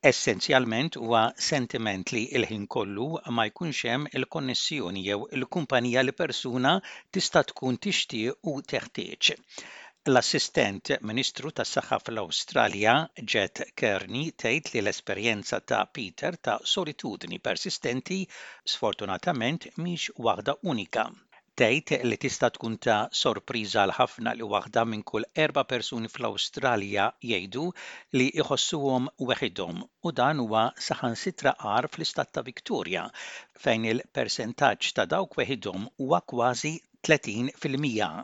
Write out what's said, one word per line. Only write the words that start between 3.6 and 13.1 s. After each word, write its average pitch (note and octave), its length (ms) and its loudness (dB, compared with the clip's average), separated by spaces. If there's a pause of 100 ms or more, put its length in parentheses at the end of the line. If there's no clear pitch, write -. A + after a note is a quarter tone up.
hemm C3+ 260 -2
il-konnessjoni B2+ 960 -4
jew G#2 260 -2
il-kumpanija B2+ 720 0
li C3 140 -2
persuna C3+ 560 2 (340)
tista' - 400 2
tkun B2+ 320 -2
tixtieq C3 640 -2
u D#3 160 -2
teħtieġ. - 680 -2 (840)
L-assistent A#2+ 880 4
Ministru B2+ 480 -4
tas-Saħħa - 540 0
fl-Awstralja, G#2+ 920 2 (300)